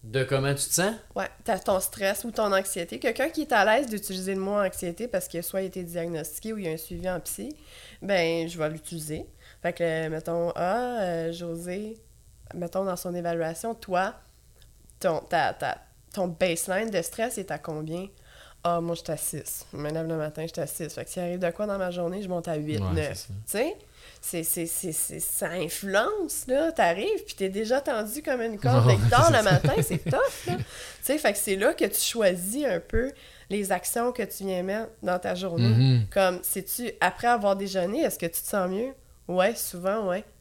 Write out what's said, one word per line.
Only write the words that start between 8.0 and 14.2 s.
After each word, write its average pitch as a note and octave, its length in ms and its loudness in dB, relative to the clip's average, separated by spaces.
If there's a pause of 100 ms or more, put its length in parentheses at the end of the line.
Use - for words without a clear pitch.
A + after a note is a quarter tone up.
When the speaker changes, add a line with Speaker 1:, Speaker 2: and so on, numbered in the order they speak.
Speaker 2:
ben, E3 440 2
je E3+ 100 -10
vais D#3 120 0
l'utiliser. D#3 560 -8 (380)
Fait F3 100 0
que, D#3+ 360 0
mettons, E3+ 460 -2
ah, A#3 460 0
euh, E3+ 320 -2
José, F3 640 -8 (560)
mettons F3 320 -2
dans F#3 100 0
son F3+ 200 -6
évaluation, E3+ 580 -2
toi, G3 400 -2 (880)